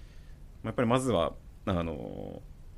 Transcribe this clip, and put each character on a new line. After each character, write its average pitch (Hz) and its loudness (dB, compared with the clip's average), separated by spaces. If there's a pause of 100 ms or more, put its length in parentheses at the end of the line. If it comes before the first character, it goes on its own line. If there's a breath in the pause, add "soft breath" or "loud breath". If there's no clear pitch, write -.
(640 soft breath)
ま 113 -2
あ、 - -2
や - -2
っ - -4
ぱ 139 4
り 117 4
ま 123 8
ず 127 2
は、 82 6 (320)
あ 101 4 (100)
の、 50 -6 (360)